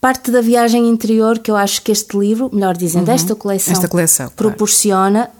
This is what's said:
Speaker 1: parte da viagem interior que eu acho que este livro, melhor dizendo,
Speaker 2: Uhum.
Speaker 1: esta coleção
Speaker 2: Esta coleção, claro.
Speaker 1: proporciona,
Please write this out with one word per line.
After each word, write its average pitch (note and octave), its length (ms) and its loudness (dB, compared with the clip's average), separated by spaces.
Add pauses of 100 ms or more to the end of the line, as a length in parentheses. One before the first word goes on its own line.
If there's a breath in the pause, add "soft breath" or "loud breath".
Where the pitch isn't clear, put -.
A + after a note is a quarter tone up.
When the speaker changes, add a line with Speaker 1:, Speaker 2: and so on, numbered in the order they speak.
Speaker 1:
parte B3+ 300 -2
da B3 100 2
viagem A#3 480 2
interior A3+ 520 0
que A3 100 -6
eu G#3+ 60 2
acho G3+ 260 -2
que - 80 -4
este G#3+ 260 -2
livro, G#3+ 360 0
melhor G3 240 0
dizendo, F3 320 -2
Speaker 2:
Uhum. E3 60 2
Speaker 1:
esta F3 200 -2
coleção G3 380 -4
Speaker 2:
Esta F3+ 160 0
coleção, E3 380 0
claro. - 100 -14
Speaker 1:
proporciona, G#3 920 0 (120)